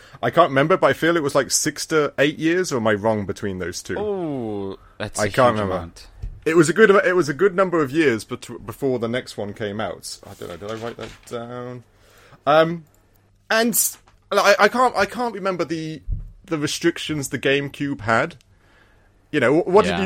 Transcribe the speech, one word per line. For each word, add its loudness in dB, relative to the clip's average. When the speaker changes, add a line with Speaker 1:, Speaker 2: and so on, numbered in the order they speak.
Speaker 1:
I 0
can't 4
remember, 4
but 2
I 4
feel 2
it 0
was, -4
like, 2
six -2
to 0
eight 2
years, 0
or -2
am 0
I 4
wrong 0
between -6
those -8
two? -6
Speaker 2:
Ooh, -6
that's -6
Speaker 1:
I 2
Speaker 2:
a -2
Speaker 1:
can't 4
Speaker 2:
huge -2
Speaker 1:
remember. -2
Speaker 2:
amount. -10
Speaker 1:
It 0
was 6
a -2
good, 6
it 4
was 2
a -4
good 0
number 2
of -2
years 2
bet-, -14
before -4
the -2
next -6
one -6
came -6
out. -10
I -18
don't -14
know, -12
did -10
I -8
write -10
that -12
down? -12
Um, 4
and, 2
like, 4
I, 8
I 4
can't, 2
I 2
can't -6
remember -2
the, -6
the -4
restrictions -2
the -6
GameCube -2
had. 0
You 0
know, 4
wh-, -4
what 4
Speaker 2:
Yeah. 0